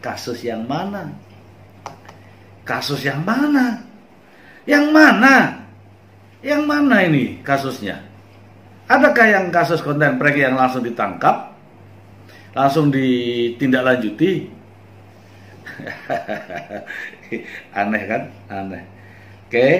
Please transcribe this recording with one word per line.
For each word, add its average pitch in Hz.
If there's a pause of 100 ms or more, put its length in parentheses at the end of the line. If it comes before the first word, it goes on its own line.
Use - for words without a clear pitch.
Kasus 117
yang 113
mana? 180 (1500)
Kasus 127
yang 139
mana? 254 (880)
Yang 294
mana? 254 (800)
Yang 294
mana 294 (120)
ini 131
kasusnya? 131 (880)
Adakah 240
yang 190
kasus 165
konten 147
prank 143
yang 131
langsung 127
ditangkap, 113 (960)
langsung 139
ditindaklanjuti? 127 (1120)
<laughs> -
Aneh 104
kan? 95 (240)
Aneh. 95 (640)
Oke. 123 (100)